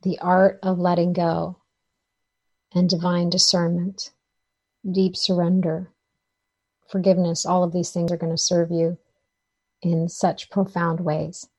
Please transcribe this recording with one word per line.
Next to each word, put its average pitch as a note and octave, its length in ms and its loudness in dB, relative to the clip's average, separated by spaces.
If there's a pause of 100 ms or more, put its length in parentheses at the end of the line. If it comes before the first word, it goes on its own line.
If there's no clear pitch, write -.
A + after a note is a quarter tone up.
The F#3 160 -2
art F#3 440 4
of F#3 160 0
letting F3 340 2
go E3+ 460 -2 (1160)
and F3+ 140 2
divine F3 400 0
discernment, F3 800 -2 (800)
deep F#3 240 2
surrender, F3 760 0 (960)
forgiveness, F3+ 560 2
all F3+ 180 2
of F3 120 -2
these F3 160 -2
things E3+ 200 -2
are F3 60 -2
gonna E3 220 -4
serve E3+ 320 0
you E3+ 260 0 (840)
in E3+ 260 0
such - 400 -4
profound E3+ 520 -2
ways. D#3+ 460 -6 (120)